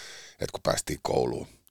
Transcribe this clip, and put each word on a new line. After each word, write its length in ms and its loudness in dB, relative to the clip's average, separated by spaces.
että 200 -4
kun 120 -8
päästiin 400 2
kouluun. 440 2